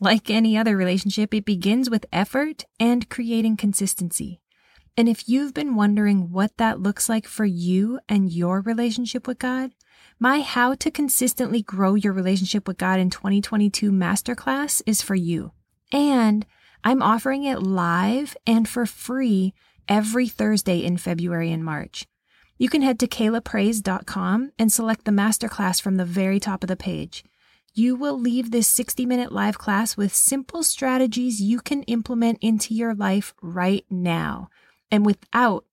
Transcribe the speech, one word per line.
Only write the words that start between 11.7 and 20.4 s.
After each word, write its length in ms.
Your 180
Relationship 560
with 80
God 240
in 80
twenty 320
twenty-two 500
Masterclass 920
is 160
for 140
you. 380
And 540
I'm 160
offering 440
it 180
live 720
and 220
for 160
free 680
every 380
Thursday 520